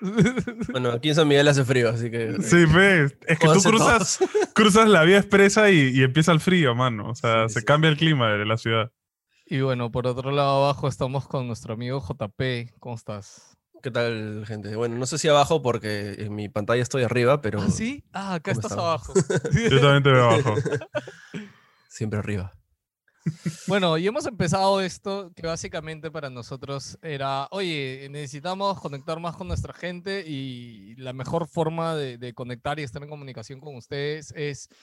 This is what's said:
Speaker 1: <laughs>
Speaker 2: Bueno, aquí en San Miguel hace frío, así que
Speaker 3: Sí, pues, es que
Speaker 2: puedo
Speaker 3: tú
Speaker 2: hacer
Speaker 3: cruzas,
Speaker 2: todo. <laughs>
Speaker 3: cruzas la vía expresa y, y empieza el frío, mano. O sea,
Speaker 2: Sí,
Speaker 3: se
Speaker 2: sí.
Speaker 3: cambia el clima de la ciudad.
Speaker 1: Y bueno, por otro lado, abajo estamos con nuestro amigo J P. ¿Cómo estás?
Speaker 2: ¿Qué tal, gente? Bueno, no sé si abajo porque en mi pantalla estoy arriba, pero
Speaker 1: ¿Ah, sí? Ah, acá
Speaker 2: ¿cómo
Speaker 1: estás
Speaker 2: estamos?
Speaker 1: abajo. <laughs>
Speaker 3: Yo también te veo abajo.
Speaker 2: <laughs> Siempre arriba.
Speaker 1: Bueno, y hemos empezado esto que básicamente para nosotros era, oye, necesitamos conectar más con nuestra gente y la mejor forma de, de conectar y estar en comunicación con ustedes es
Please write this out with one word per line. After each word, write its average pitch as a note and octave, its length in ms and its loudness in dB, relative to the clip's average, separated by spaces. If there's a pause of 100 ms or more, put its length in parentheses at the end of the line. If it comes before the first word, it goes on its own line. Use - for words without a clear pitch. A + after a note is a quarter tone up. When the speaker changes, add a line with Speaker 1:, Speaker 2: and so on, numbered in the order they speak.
Speaker 1:
<laughs> A3+ 680 0
Speaker 2:
Bueno, B2 200 0
aquí A#2+ 160 -2
en D3+ 80 2
San D#3+ 100 4
Miguel C#3+ 220 6
hace C#3 160 4
frío, B2+ 260 2
así A#2 220 -4
que A2+ 300 -4
Speaker 3:
Sí, E3+ 280 6
pues, E3+ 460 4 (100)
es E3 140 0
que E3 60 4
Speaker 2:
puedo D#3 80 6
Speaker 3:
tú F#3+ 60 6
Speaker 2:
hacer F3+ 120 4
Speaker 3:
cruzas, A3+ 460 4
Speaker 2:
todo. F#4 120 0 (120)
<laughs> - 120 -4
Speaker 3:
cruzas G#3+ 360 6
la F3 140 8
vía F#3 160 6
expresa G3+ 500 4
y, C3+ 280 4
y C3 60 6
empieza D#3 300 4
el D#3 80 4
frío, E3 340 2
mano. A#2 340 -2
O A#2 60 -8
sea, A2+ 320 2
Speaker 2:
Sí, G#2+ 60 -6
Speaker 3:
se A#2 80 -4
Speaker 2:
sí. - 40 -6
Speaker 3:
cambia D#3 240 4
el D3+ 60 2
clima C#3+ 380 2
de G#2 120 0
la A2 120 0
ciudad. A2+ 340 -2 (540)
Speaker 1:
Y C3+ 160 -4
bueno, B2 300 -2
por B2 160 -4
otro B2+ 240 -4
lado, C#3 340 2
abajo C#3+ 240 -2
estamos C3 360 -4
con B2+ 220 -6
nuestro A2+ 280 -10
amigo B2 260 -8
J - 260 -8
P. A#2+ 520 -6
¿Cómo A#2+ 160 -14
estás? - 640 -16 (240)
Speaker 2:
¿Qué C3+ 80 -8
tal, A2 560 -4
gente? G#2+ 300 -10
Bueno, A#2 220 -4
no B2+ 80 -4
sé D#3 140 -4
si E3 100 0
abajo D3 320 4
porque G#2+ 580 -4
en G#2 160 -8
mi G#2 140 -8
pantalla A#2 340 0
estoy B2+ 200 -2
arriba, B2 380 2
pero G#2 200 -4
Speaker 1:
¿Ah, - 80 -4
sí? C4 420 -6
Ah, G3 220 -8
acá F3 180 -6
Speaker 2:
¿cómo A#2 160 -4
Speaker 1:
estás G3+ 60 -8
Speaker 2:
estamos? F3+ 160 -4
Speaker 1:
abajo. - 240 -4
<laughs> G3 580 0
Speaker 3:
Yo C3+ 80 6
también C#3 240 6
te C#3 80 6
veo B2 180 6
abajo. A2+ 260 2
Speaker 2:
<laughs> - 1300 -8
Siempre G#2+ 320 -6
arriba. G2 320 -6 (1160)
Speaker 1:
Bueno, F3+ 320 2
y F3+ 80 -2
hemos C#4 180 -4
empezado F#3+ 560 0
esto G3 540 -8
que E3 100 -12
básicamente D#3+ 640 -10
para D3 220 -10
nosotros C3 720 -12
era, C#3 480 -6
oye, C#3 580 -6
necesitamos E3 720 -6
conectar D#3 380 -8
más E3 160 -8
con F3+ 120 -12
nuestra C#3+ 280 -6
gente F3+ 520 -10
y A#2+ 680 -12
la B2+ 180 -12
mejor D3 340 -6
forma E3 460 -4
de, C3+ 240 -6
de A#2+ 160 -12
conectar C3 460 -8
y - 40 -8
estar C#3 200 -12
en D3 60 -16
comunicación C3+ 500 -16
con C#3+ 160 -16
ustedes D3 600 -8
es D3 340 -10 (140)